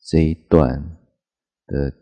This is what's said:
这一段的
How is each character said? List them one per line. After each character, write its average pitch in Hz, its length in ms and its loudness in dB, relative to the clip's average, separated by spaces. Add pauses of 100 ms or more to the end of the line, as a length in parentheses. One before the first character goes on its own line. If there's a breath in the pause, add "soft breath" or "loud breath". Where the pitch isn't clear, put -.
这 80 160 2
一 80 80 -2 (160)
段 69 280 4 (880)
的 69 220 -4 (120)